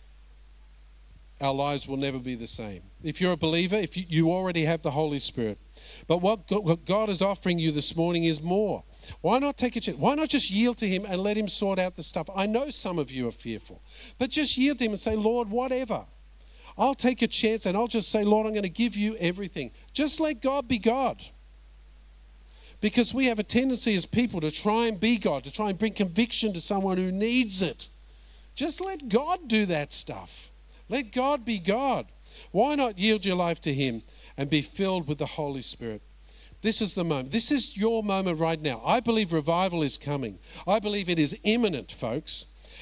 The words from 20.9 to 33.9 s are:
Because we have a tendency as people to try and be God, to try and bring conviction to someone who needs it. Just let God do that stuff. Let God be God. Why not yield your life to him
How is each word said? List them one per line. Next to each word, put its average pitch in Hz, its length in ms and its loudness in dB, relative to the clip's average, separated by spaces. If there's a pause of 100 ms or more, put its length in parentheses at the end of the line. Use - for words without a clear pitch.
Because 214 320 2
we 262 120 2
have 226 140 2
a 202 40 0
tendency 240 520 2
as 175 100 0
people 214 360 0
to 151 100 0
try 220 340 2
and 214 140 -2
be 226 180 4
God, 156 280 0
to 143 60 -12
try 208 180 -2
and 185 100 -4
bring 214 140 0
conviction 208 600 0
to 170 80 -4
someone 196 360 0
who 185 140 0
needs 208 520 0
it. - 240 -6 (640)
Just 302 280 -4
let 339 280 -6
God 302 380 2
do 214 180 2
that 151 280 -2
stuff. - 580 -10 (380)
Let 226 220 -4
God 254 340 0
be 220 120 -2
God. 196 500 0 (440)
Why 262 240 2
not 233 240 0
yield 214 260 4
your 185 120 2
life 170 240 0
to 147 120 -2
him 131 300 -2 (320)